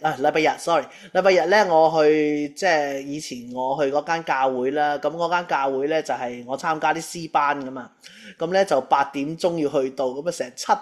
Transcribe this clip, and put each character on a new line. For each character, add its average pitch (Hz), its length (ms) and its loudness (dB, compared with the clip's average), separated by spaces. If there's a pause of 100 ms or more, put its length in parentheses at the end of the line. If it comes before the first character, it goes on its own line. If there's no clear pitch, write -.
啊， 151 180 -2
禮 147 120 2
拜 160 100 2
日， 151 160 2
sorry， 165 260 0 (300)
禮 185 80 2
拜 196 100 6
日 170 140 4
呢， 196 240 4
我 160 340 6
去， 151 540 2
即 196 80 -2
係 143 360 0
以 143 180 -8
前 123 340 -12
我 131 260 -4
去 143 120 2
嗰 147 120 0
間 165 220 -4
教 135 260 0
會 127 200 -2
啦， 147 260 0
咁 147 140 -2
嗰 170 180 -2
間 175 180 0
教 139 220 0
會 135 200 -2
呢， 160 120 0
就 151 140 -4
係 123 320 -8
我 131 100 -6
參 160 220 -2
加 156 120 2
啲 160 120 -4
詩 165 260 -10
班 143 340 0
㗎 131 60 -10
嘛， 131 220 -14 (480)
咁 165 120 -4
呢， 190 140 4
就 139 160 2
八 143 220 2
點 143 340 -6
鐘 170 220 0
要 147 100 0
去 135 220 0
到， 135 160 -2
咁 139 200 -8
啊 170 40 0
成 127 240 -6
七 - 260 -2